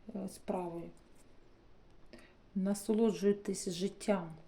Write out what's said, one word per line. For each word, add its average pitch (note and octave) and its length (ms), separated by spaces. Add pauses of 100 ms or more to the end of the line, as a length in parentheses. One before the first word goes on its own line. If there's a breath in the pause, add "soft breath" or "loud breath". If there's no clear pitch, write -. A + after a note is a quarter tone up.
(140)
е, G3+ 40 (160)
справою. E3+ 560 (1600 loud breath)
Насолоджуєтесь G3+ 1120
життям. F3+ 600 (200)